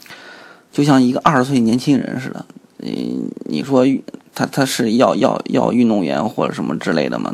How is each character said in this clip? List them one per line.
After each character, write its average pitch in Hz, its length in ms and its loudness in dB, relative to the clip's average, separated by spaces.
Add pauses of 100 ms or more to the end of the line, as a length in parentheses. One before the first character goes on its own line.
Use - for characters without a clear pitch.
(720)
就 143 120 0
像 139 180 4
一 123 100 4
个 135 120 -4
二 156 160 4
十 127 60 2
岁 135 140 2
年 117 200 2
轻 135 180 2
人 - 220 -4
似 131 100 -8
的， - 160 -12 (320)
你， 60 460 -6 (220)
你 76 180 -4
说 131 240 2 (480)
他， - 100 -2
他 - 180 -2
是 120 300 0
要， 120 220 4
要， - 300 0
要 117 280 0
运 120 140 4
动 104 160 2
员 76 260 -2
或 - 180 -2
者 - 60 -4
什 85 100 -6
么 67 140 -4
之 - 160 -4
类 69 160 0
的 58 80 -4
吗？ 50 160 -6